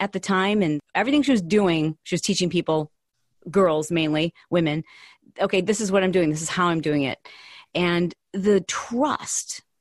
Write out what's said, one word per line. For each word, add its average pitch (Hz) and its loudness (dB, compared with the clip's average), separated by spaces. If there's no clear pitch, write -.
at 202 -4
the 190 -6
time 196 0
and 151 0
everything 269 2
she 269 2
was 220 2
doing, 165 2
she - -6
was 170 -2
teaching 180 -2
people, 160 -2
girls 156 2
mainly, 160 0
women, 160 0
"Okay, 196 0
this 202 -2
is 202 -2
what 190 2
I'm 185 0
doing. 170 4
This 156 -4
is - -8
how 180 0
I'm 165 0
doing 147 0
it." 131 -4
And 175 0
the 196 2
trust - -4